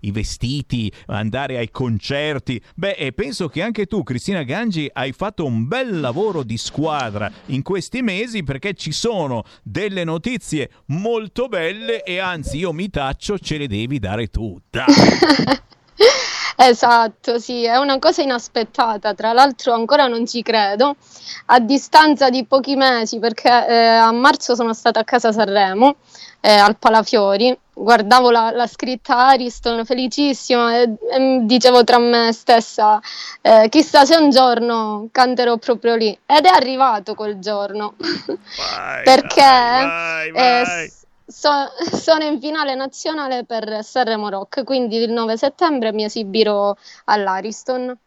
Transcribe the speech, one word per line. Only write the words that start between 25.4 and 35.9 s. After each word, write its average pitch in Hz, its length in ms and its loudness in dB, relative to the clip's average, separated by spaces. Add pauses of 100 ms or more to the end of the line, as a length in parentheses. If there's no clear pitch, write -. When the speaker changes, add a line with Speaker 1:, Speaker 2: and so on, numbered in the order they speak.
Speaker 2:
eh, 202 100 4
al 208 260 6
Palafiori, 220 800 2 (160)
guardavo 233 600 4
la, 226 180 2
la 240 160 -2
scritta 254 640 0
Ariston, 233 560 0
felicissima, 247 960 0
e, 240 160 2 (180)
e 262 300 2
dicevo 247 420 4
tra 247 140 4
me 233 340 2
stessa, 220 680 2 (400)
eh, 220 280 6
"Chissà 294 360 4
se 294 120 4
un 302 140 4
giorno 233 840 0
canterò 247 460 0
proprio 233 360 -2